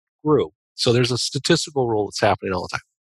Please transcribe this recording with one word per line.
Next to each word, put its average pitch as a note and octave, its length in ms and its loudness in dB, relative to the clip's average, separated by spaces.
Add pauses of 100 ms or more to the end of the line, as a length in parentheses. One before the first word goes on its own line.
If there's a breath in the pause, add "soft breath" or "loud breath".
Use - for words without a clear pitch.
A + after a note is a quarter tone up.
(240)
group, B2+ 300 2 (220)
so - 180 2
there's A#2+ 180 2
a B2 60 0
statistical C#3+ 720 -2
rule G#2+ 160 0
that's - 160 -10
happening G2+ 320 0
all F2+ 160 -4
the - 80 -6
time. - 40 -16 (220)